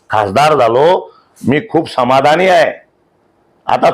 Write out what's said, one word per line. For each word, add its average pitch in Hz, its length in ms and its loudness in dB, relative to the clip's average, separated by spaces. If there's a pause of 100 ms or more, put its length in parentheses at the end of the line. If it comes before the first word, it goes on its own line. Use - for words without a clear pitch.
(100)
खासदार 107 440 0
झालो, 135 580 0 (280)
मी 131 200 -2 (100)
खूप 127 200 -4
समाधानी 139 580 0
आहे, 165 240 2 (960)
आता 165 280 0